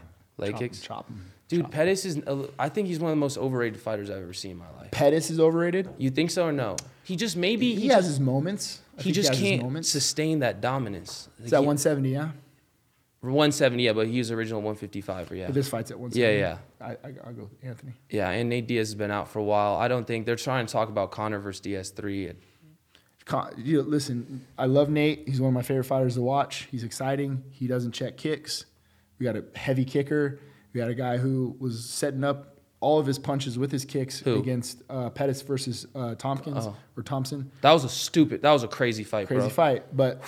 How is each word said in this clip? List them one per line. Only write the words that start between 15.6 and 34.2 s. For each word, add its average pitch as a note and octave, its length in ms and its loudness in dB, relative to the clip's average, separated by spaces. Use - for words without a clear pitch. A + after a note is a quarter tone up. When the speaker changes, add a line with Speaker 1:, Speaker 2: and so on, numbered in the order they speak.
Speaker 2:
fight's A2 220 -6
at A2+ 60 -12
Speaker 1:
Yeah, - 60 -14
Speaker 2:
one B2 100 -10
seventy. A2+ 260 6
Speaker 1:
yeah. F2+ 200 0
Speaker 2:
I, A2+ 120 -12
I, A#2 40 -10
I'll B2 60 -14
go G#2+ 180 -14
Anthony. B2+ 300 -14
Speaker 1:
Yeah, G2 200 0
and A#2 200 0
Nate A#2+ 180 -2
Diaz A2+ 200 0
has G#2+ 60 -8
been G#2 160 -2
out G#2 180 -2
for - 100 -6
a G#2+ 60 0
while. G#2 320 4
I A2+ 120 2
don't A#2+ 180 0
think, A2+ 200 -4
they're A#2 100 0
trying B2+ 300 -2
to - 60 -10
talk A2+ 180 0
about G2+ 200 0
Conor G#2+ 300 -4
versus G2 200 -8
D G2 160 -6
S F#2 140 -8
three. G2 380 -6
And E2+ 100 -14
Speaker 2:
Con-, - 320 -4
you C#3 220 2
know, C#3 100 0
listen, C3 580 -4
I C3 100 0
love C#3+ 240 6
Nate. D3+ 360 2
He's C3+ 140 -2
one C3 80 4
of B2+ 60 4
my B2 80 0
favorite C3 220 0
fighters C3 300 2
to B2 80 0
watch. C3 480 0
He's A#2+ 140 -6
exciting. C3+ 680 -4
He - 160 -6
doesn't B2 260 -2
check B2 240 -8
kicks. - 500 -6
We B2+ 60 -4
got A2+ 100 0
a G#2+ 100 -6
heavy C3 280 0
kicker. C#3 540 0
We B2 60 -4
got A#2 120 -2
a B2 40 -2
guy B2 220 -2
who C3 420 0
was A#2 300 -6
setting C3+ 340 -2
up C#3 360 -2
all D3+ 220 4
of C#3 60 0
his C3+ 120 0
punches C3+ 400 -4
with C3+ 140 -2
his C3+ 120 -4
kicks C3+ 360 -6